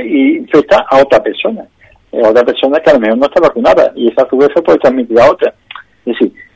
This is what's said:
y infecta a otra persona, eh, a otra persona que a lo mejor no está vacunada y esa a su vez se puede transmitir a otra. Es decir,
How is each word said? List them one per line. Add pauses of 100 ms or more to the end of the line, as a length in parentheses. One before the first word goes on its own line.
y
infecta
a
otra
persona, (480)
eh,
a
otra
persona
que
a
lo
mejor
no
está
vacunada
y
esa
a
su
vez
se
puede
transmitir
a
otra. (520)
Es
decir, (240)